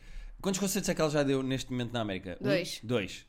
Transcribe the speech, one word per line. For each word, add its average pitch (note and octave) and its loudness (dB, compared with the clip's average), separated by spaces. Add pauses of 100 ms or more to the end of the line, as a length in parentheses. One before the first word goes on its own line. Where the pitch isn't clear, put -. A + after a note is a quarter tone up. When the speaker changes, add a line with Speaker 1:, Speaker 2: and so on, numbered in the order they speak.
(420)
Speaker 1:
Quantos F#3+ 0
concertos G3 0
é F3 2
que E3 0
ela D#3 4
já D3 4
deu C3+ 4
neste C3 -2
momento B2 -2
na A#2+ 0
América? F#2 -2
Um? - -4
Speaker 2:
Dois. - 0
Speaker 1:
Dois. G#2+ -2